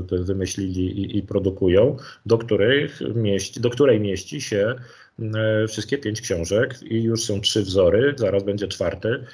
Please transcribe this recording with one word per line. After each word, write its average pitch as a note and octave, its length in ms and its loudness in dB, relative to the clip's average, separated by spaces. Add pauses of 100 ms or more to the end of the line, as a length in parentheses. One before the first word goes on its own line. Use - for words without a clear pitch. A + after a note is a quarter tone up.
to F#2 160 0
wymyślili F#2+ 760 -2
i, G2+ 180 -4
i F#2+ 40 0
produkują, G2 720 2 (300)
do A2+ 120 4
których A#2 600 0 (140)
mieści, G#2 460 -2
do A#2+ 100 2
której B2 300 4
mieści G2+ 400 -4
się, G#2+ 340 0 (600)
e, A2 340 2
wszystkie - 300 -10
pięć G#2+ 220 -6
książek G2 600 -2
i A2+ 200 -2
już A2+ 220 0
są G2+ 160 -2
trzy G#2+ 220 0
wzory, G2 540 4
zaraz G2 260 0
będzie G2 260 -4
czwarty, G#2+ 640 -4